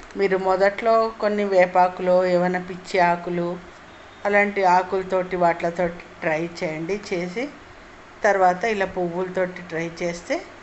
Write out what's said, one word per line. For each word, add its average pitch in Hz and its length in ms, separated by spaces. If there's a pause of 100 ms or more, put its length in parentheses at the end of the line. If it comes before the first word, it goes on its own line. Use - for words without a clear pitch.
(180)
మీరు 190 200
మొదట్లో 202 720
కొన్ని 208 340
వేపాకులో 180 800
ఏమైనా 180 340
పిచ్చి 180 400
ఆకులు 175 600 (640)
అలాంటి 202 380
ఆకులతోటి 185 720
వాటితోటి 170 640 (200)
ట్రై 165 300 (140)
చేయండి. 165 380 (120)
చేసి 180 360 (720)
తర్వాత 190 400
ఇలా 214 220
పువ్వులతోటి 180 760
ట్రై 165 300 (120)
చేస్తే, 214 420 (180)